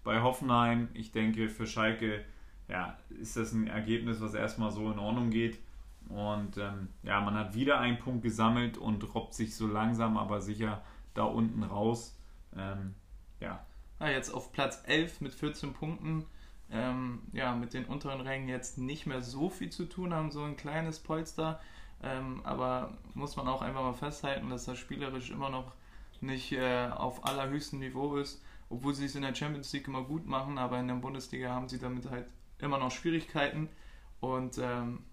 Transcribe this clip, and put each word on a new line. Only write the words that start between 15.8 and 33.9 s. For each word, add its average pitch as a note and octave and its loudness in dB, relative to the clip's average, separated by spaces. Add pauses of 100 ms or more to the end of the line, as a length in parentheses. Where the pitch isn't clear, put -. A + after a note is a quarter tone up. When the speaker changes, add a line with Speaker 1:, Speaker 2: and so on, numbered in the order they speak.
Speaker 2:
Ähm, B2 0 (100)
ja, B2+ 2
mit A#2+ -2
den B2+ -2
unteren C#3 -4
Rängen C3 -2
jetzt B2+ -4
nicht C3 -2
mehr C3 0
so C3+ 0
viel F3+ -4
zu F3 -4
tun F3 -2
haben, D#3 2
so D3 -4
ein D3 -2
kleines D#3 -2
Polster. D#3+ -2 (420)
Ähm, C3 -4
aber B2+ 0 (160)
muss C#3 -4
man C3 -2
auch C3+ 2
einfach C3+ 0
mal B2+ 2
festhalten, C#3 -2
dass B2 -4
das B2+ -4
spielerisch C3 -4
immer C#3 -2
noch B2+ -4 (480)
nicht, C3+ -2
äh, B2 4
auf B2 -2
allerhöchstem C#3 0
Niveau C3+ 0
ist, C#3+ -2 (280)
obwohl C#3 2
sie C#3 -2
es C3+ -2
in C#3 -4
der C3 0
Champions D3 -2
League C#3 -4
immer C3 -2
gut D3+ -2
machen, C3+ 0
aber B2 2
in B2+ 0
der B2+ 2
Bundesliga C3 -4
haben B2+ -2
sie B2+ -4
damit B2+ -4
halt B2 -4 (320)
immer C#3+ 2
noch B2+ 2
Schwierigkeiten. D#3 2 (540)